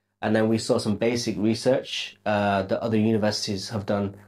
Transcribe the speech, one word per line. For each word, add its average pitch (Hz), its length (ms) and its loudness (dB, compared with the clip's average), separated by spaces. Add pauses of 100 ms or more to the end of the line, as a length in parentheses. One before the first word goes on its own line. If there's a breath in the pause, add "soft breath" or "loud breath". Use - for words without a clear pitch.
(200 soft breath)
and 107 160 0
then 110 120 4
we 113 100 2
saw 117 200 0
some 104 180 0
basic 117 420 0
research, 117 800 0 (100)
uh, 101 380 2
that 101 180 -2
other 110 160 0
universities 107 720 0
have 101 160 -6
done 101 300 -2 (120)